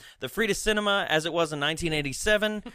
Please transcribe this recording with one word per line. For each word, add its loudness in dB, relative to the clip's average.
the -6
Frida 0
Cinema 0
as 2
it -2
was 2
in -6
nineteen -2
eighty-seven, 0